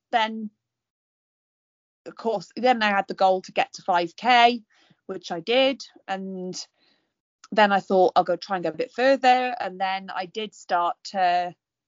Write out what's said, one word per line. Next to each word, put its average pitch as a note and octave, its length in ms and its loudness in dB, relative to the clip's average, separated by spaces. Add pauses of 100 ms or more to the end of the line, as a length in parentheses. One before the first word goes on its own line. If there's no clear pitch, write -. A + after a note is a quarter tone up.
(120)
then, A3 400 -2 (1500)
of - 100 -16
course, G#3 400 -6
then A#3 280 2
I G#3 60 2
had G3 180 -2
the G3 80 -10
goal F#3+ 260 2
to - 100 -20
get - 220 -2
to - 80 -18
five F3 340 -2
K, A#3+ 460 4 (460)
which F#3 240 -10
I E3+ 80 -8
did. B3+ 440 0 (240)
And F#3+ 480 -8 (960)
then G#3 200 4
I G3 80 2
thought, F#3 360 4
"I'll F#3 80 4
go F3 120 0
try F#3 220 -8
and F3 60 -6
go E3 60 -2
a D#3 40 -10
bit D#3+ 180 -6
further." B3+ 680 2
And F#3 200 -8
then F#3+ 340 -6
I F#3 140 -8
did G#3+ 260 -10
start F3 520 -2
to F3+ 500 0 (320)